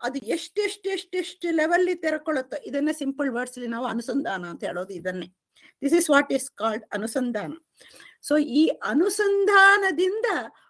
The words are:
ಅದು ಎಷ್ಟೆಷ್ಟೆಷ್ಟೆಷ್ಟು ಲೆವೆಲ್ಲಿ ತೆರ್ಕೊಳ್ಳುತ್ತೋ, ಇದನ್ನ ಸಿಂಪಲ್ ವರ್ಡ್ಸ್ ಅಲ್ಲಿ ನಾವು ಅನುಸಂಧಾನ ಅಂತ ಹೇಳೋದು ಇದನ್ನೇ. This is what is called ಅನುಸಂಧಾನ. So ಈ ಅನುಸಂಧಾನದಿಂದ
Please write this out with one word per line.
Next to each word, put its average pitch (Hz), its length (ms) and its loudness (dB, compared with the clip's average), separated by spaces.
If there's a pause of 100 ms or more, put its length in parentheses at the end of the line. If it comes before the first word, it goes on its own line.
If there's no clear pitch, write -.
ಅದು 269 180 -6
ಎಷ್ಟೆಷ್ಟೆಷ್ಟೆಷ್ಟು 370 1300 -4
ಲೆವೆಲ್ಲಿ 339 440 2
ತೆರ್ಕೊಳ್ಳುತ್ತೋ, 302 720 -4
ಇದನ್ನ 277 260 -2
ಸಿಂಪಲ್ 277 380 -4
ವರ್ಡ್ಸ್ 247 280 -6
ಅಲ್ಲಿ 247 120 -8
ನಾವು 233 160 -4
ಅನುಸಂಧಾನ 226 600 -4
ಅಂತ 175 180 -12
ಹೇಳೋದು 190 300 -6
ಇದನ್ನೇ. 180 420 -8 (480)
This 277 120 2
is 339 120 6
what 285 240 6
is 269 120 0
called 214 400 -4 (100)
ಅನುಸಂಧಾನ. 214 600 -4 (760)
So 294 140 4
ಈ 294 240 4
ಅನುಸಂಧಾನದಿಂದ 392 1600 4 (440)